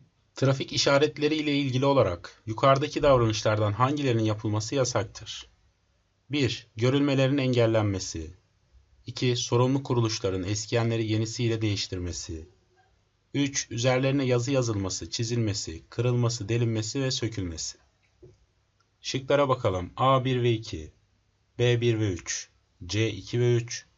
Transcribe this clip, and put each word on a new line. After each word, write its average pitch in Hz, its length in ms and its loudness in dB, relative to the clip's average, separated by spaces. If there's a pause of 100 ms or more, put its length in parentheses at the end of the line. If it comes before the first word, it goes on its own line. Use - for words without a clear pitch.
(340)
Trafik 135 380 0
işaretleriyle 147 840 2
ilgili 135 300 0
olarak 110 600 0
yukarıdaki 139 560 2
davranışlardan 110 680 4
hangilerinin 127 520 2
yapılması 107 500 -2
yasaktır? - 720 -4 (840)
Bir, 135 360 -2 (100)
görülmelerin 135 640 2
engellenmesi. 110 1000 0 (680)
İki, 123 300 0
sorumlu 127 460 2
kuruluşların 107 600 -2
eskiyenleri 113 640 -2
yenisiyle 110 560 -2
değiştirmesi. 90 880 -6 (840)
Üç, 139 360 -4
üzerlerine 131 540 0
yazı 123 260 0
yazılması, 101 600 -2
çizilmesi, 113 800 -4
kırılması, 120 580 0
delinmesi 113 540 0
ve 131 80 0
sökülmesi. 92 680 -6 (1200)
Şıklara 139 480 0
bakalım. 92 480 -2
A 127 280 4
bir 127 180 0
ve 120 100 4
iki. 82 400 -8 (640)
B 120 220 2
bir 117 200 2
ve 104 120 0
üç. - 360 -8 (380)
C 107 240 0
iki 104 300 -4
ve 120 160 4
üç. - 300 -6 (120)